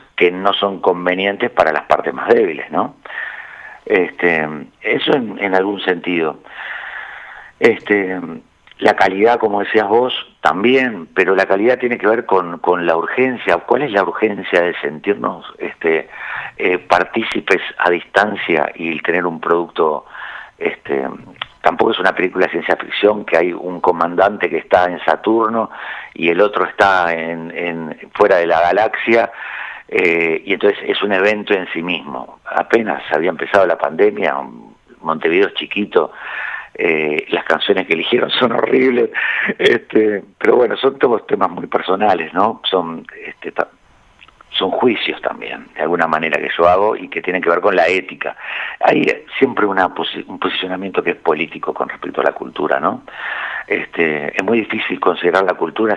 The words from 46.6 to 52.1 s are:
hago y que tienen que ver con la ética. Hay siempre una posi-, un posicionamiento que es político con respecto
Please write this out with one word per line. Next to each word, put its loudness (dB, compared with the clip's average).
hago 4
y -12
que -8
tienen -2
que 0
ver 2
con 2
la 4
ética. -4
Hay 4
siempre 2
una 2
posi-, -6
un -12
posicionamiento -4
que 0
es -6
político -2
con -4
respecto -6